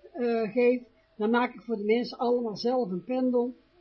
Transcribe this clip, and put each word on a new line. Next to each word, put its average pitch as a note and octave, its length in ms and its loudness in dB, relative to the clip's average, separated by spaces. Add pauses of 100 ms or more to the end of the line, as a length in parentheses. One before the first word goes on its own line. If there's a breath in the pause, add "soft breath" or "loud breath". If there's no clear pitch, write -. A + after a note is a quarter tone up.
(140)
eh, A#3 380 -2
geef, B3 300 4 (360 soft breath)
dan G#3+ 120 0
maak A#3+ 240 2
ik - 80 -20
voor A3+ 160 -6
de G3+ 80 -6
mensen A3+ 320 0
allemaal A#3+ 400 0
zelf A#3+ 340 -2
een F3+ 120 -6
pendel, B3+ 520 0 (260)